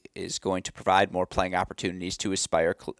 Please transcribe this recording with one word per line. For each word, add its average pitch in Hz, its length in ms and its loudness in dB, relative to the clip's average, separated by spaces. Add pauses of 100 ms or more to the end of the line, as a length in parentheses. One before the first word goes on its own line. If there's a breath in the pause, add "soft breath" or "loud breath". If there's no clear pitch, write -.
(140)
is 87 240 -8
going 92 260 -2
to - 80 -10
provide 95 380 4
more 92 140 0
playing 92 300 -2
opportunities 90 640 -4
to 101 140 -2
aspire, 85 460 2
cl-, - 220 -10